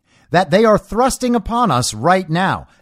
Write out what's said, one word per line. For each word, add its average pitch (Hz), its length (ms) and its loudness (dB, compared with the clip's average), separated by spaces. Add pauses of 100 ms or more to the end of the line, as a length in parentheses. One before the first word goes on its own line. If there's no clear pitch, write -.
(320)
that 165 200 2
they 208 120 4
are 214 140 4
thrusting 240 580 -2
upon 233 360 -2
us 123 220 -2
right 160 360 0
now, 156 380 -2 (140)